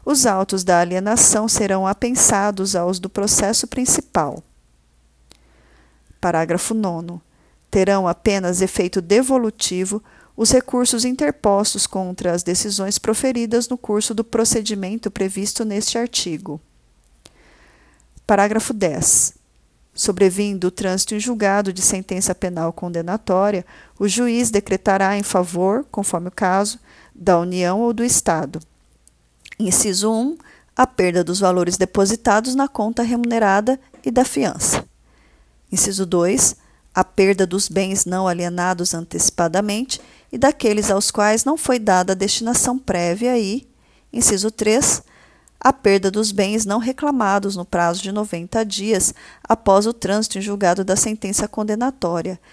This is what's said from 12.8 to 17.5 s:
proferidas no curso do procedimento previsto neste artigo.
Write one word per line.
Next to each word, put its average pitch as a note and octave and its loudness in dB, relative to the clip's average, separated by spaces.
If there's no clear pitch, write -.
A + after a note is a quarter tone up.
proferidas A#3 0
no B3+ -4
curso G#3+ -2
do A3+ -2
procedimento A3 -2
previsto G3 -4
neste G#3+ -2
artigo. E3+ -6